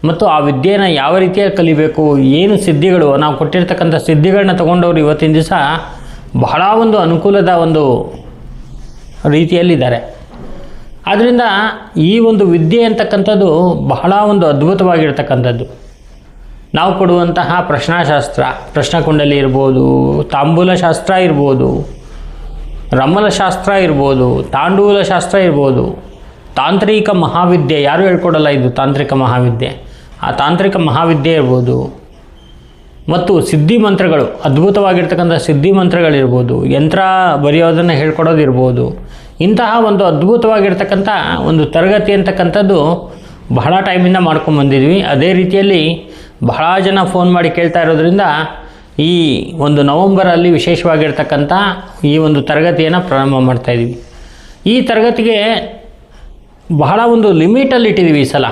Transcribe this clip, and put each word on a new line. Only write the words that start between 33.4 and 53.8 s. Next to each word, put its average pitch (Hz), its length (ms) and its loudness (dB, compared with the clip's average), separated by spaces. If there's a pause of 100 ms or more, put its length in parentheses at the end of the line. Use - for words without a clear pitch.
ಸಿದ್ಧಿ 156 360 0
ಮಂತ್ರಗಳು, 185 680 0
ಅದ್ಭುತವಾಗಿರ್ತಕ್ಕಂಥ 175 880 0
ಸಿದ್ಧಿ 156 380 0
ಮಂತ್ರಗಳಿರ್ಬೋದು, 147 920 0
ಯಂತ್ರ 151 340 0 (440)
ಬರೆಯೋದನ್ನು 165 500 2
ಹೇಳ್ಕೊಡೋದಿರ್ಬೋದು, 139 920 0 (560)
ಇಂತಹ 220 440 2
ಒಂದು 202 200 2
ಅದ್ಭುತವಾಗಿರ್ತಕ್ಕಂಥ 196 1040 0 (360)
ಒಂದು 156 200 2
ತರಗತಿ 196 480 0
ಅಂತಕ್ಕಂಥದ್ದು 190 680 0 (720)
ಬಹಳ 151 260 0
ಟೈಮಿಂದ 185 380 0
ಮಾಡ್ಕೊಂಡ್ಬಂದಿದ್ವಿ. 156 840 2
ಅದೇ 156 320 0
ರೀತಿಯಲ್ಲಿ 185 800 0 (300)
ಬಹಳ 160 360 0
ಜನ 196 240 0
ಫೋನ್ 180 300 2
ಮಾಡಿ 170 160 2
ಕೇಳ್ತಾ 170 320 0
ಇರೋದ್ರಿಂದ 165 400 2 (760)
ಈ 156 580 0
ಒಂದು 147 260 2
ನವೆಂಬರಲ್ಲಿ 175 680 2
ವಿಶೇಷವಾಗಿರ್ತಕ್ಕಂಥ 151 1000 0 (520)
ಈ 147 120 2
ಒಂದು 156 240 2
ತರಗತಿಯನ್ನು 165 600 0
ಪ್ರಾರಂಭ 139 360 0
ಮಾಡ್ತಾಯಿದ್ವಿ. 123 640 -2 (640)